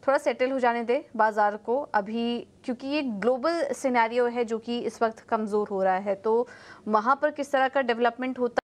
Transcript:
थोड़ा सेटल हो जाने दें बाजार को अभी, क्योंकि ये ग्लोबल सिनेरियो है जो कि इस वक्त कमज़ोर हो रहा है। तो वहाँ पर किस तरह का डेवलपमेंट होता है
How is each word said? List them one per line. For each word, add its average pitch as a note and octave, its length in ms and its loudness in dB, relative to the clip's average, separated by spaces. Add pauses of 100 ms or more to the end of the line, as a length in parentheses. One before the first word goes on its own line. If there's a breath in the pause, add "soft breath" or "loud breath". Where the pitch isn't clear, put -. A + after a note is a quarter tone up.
थोड़ा C#4 120 4
सेटल B3+ 320 0
हो C4+ 80 -2
जाने A#3 260 2
दें A#3+ 160 0 (160)
बाजार G#3+ 400 2
को A3+ 220 -2
अभी, A#3 680 -4 (180)
क्योंकि B3+ 220 -6
ये D4 160 -2
ग्लोबल B3+ 720 0
सिनेरियो A#3+ 540 2
है A#3+ 180 -2
जो A3 140 -4
कि A#3+ 200 -6
इस A#3 240 -4
वक्त A3 180 -2
कमज़ोर G#3+ 480 -2
हो G3 140 -2
रहा F#3 160 2
है। G3+ 160 -2
तो A3 340 0 (400 loud breath)
वहाँ A3 340 2
पर D4+ 80 2
किस D4 220 -6
तरह C4 160 4
का C#4 140 2
डेवलपमेंट A#3+ 560 0
होता A#3+ 160 -2
है B3+ 60 2 (140)